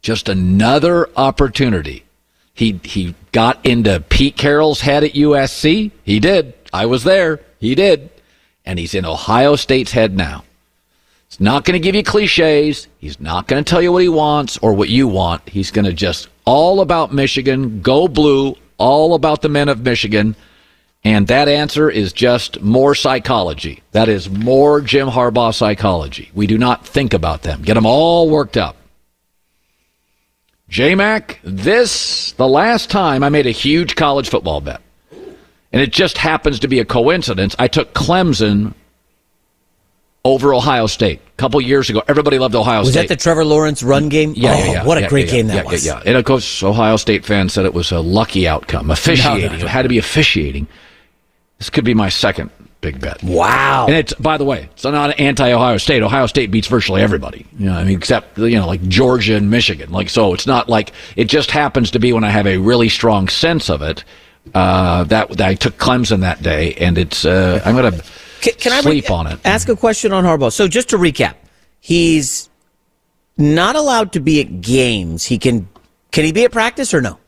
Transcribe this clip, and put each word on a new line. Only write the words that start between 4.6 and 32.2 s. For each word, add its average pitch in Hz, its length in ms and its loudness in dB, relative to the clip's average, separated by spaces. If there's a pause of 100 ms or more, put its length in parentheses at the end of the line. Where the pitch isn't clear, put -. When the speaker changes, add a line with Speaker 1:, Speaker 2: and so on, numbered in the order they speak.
Speaker 1:
head 143 200 2
at 151 140 -2
U 147 180 4
S 135 180 0
C. 202 380 0 (140)
He 104 160 2
did. 180 320 2 (200)
I 101 140 -2
was 120 180 0
there. 170 360 2 (180)
He 117 160 -2
did. 165 360 2 (560)
And 92 120 -6
he's 85 160 -8
in 92 120 -2
Ohio 120 500 2
State's 131 360 -2
head 113 220 0
now. 76 300 -6 (840)
He's - 120 -14
not 120 240 0
gonna 180 160 0
give 185 160 0
you 208 80 0
cliches. 156 840 0 (120)
He's 73 200 -14
not 82 300 -6
gonna 139 160 0
tell 170 180 2
you 175 100 2
what 180 100 2
he 180 60 2
wants 151 500 -2
or 110 160 2
what 98 160 0
you 127 180 2
want. 87 400 -2
He's 98 220 -6
gonna 101 240 0
just 85 340 -6 (160)
all 165 360 2
about 165 320 0
Michigan, 131 680 -2
go 135 260 2
blue, 139 500 2 (200)
all 151 380 2
about 151 280 0
the 151 60 0
men 143 200 0
of 127 120 -2
Michigan. 110 560 0 (680)
And 107 260 2
that 143 200 2
answer 147 420 0
is 98 220 -2
just 123 480 0
more 131 340 4
psychology. 104 880 -2 (100)
That 110 160 2
is 95 220 -2
more 135 500 2
Jim 135 280 0
Harbaugh 120 460 0
psychology. 98 800 -2
We 101 120 0
do 107 120 2
not 123 280 0
think 135 280 -2
about 80 280 -2
them. 73 200 -6
Get 101 140 0
'em 110 100 2
all 165 420 4
worked 147 300 -2
up. 80 180 -4 (1900)
J-Mac, 196 760 -2
this, 151 880 -2